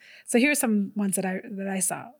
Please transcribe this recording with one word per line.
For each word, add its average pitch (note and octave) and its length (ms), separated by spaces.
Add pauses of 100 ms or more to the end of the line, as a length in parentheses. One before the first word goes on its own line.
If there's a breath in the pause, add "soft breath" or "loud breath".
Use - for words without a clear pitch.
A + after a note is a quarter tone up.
(260 loud breath)
So B3 120
here C#4 120
are D4 40
some G#3 400
ones G3+ 220
that F#3+ 80
I, F#3+ 160 (120)
that G3 160
I F#3+ 120
saw. - 280 (120)